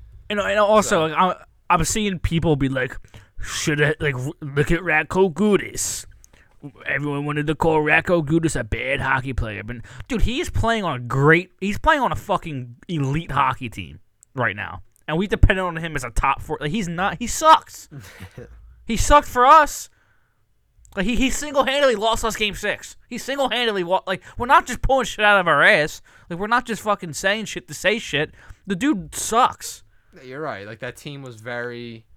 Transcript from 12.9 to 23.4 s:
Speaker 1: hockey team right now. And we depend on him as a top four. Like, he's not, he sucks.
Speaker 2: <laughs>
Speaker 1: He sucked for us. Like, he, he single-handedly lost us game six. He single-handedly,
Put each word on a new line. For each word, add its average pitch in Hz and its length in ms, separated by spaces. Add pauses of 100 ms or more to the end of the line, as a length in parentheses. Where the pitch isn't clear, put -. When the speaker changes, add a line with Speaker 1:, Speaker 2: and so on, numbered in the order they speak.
Speaker 1:
hockey 131 380
team 82 320 (340)
right 113 220
now. 92 260 (240)
And 156 120
we 202 80
depend 196 340
on 175 160
him 160 200
as 127 80
a 123 40
top 139 320
four. 151 220
Like, 147 80
he's 190 180
not, 170 300
he 240 80
sucks. - 680
Speaker 2:
<laughs> 135 40 (880)
Speaker 1:
He 226 120
sucked 294 300
for 247 180
us. - 420 (1040)
Like, 190 120
he, 233 100
he 247 140
single-handedly 269 680
lost 220 260
us 220 140
game 208 180
six. - 440 (100)
He - 80
single-handedly, 226 680